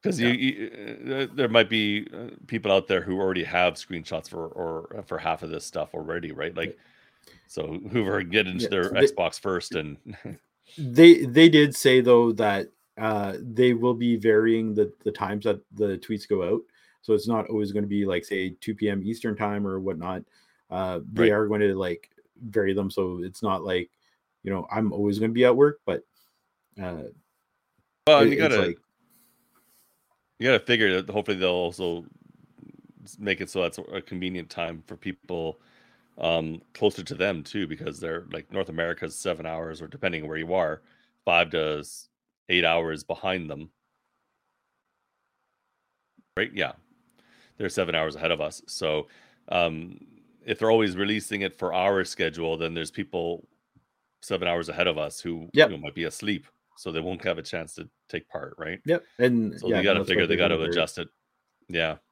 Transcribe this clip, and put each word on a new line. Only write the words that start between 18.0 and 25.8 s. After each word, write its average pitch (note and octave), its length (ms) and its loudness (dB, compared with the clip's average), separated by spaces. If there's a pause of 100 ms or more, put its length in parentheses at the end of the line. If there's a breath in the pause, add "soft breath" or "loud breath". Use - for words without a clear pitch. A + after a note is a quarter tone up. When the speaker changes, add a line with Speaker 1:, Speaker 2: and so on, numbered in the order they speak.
Speaker 2:
like, F2+ 180 -2
say, F#2 260 -4 (100)
two A2 140 -6
P G#2 140 -2
M G2 140 -2
Eastern A2 340 -6
time G#2 300 -4
or F#2+ 140 -6
whatnot. F#2 420 -6 (480)
Uh, F#2 300 -4 (120)
they A2+ 180 4
Speaker 1:
Right. - 20 4
Speaker 2:
are G#2+ 160 2
going G#2+ 140 0
to, G2 120 2
like, F2+ 360 -6 (260)
vary G#2 380 -2
them. G2 160 -2
So F2+ 320 -4
it's F#2 200 -10
not F#2+ 220 -2
like, F2+ 260 -4 (540)
you G2 80 -4
know, F#2 180 -4
I'm A2 220 0
always G#2 260 0
gonna A2+ 140 0
be B2 120 4
at B2 120 6
work, D3 300 6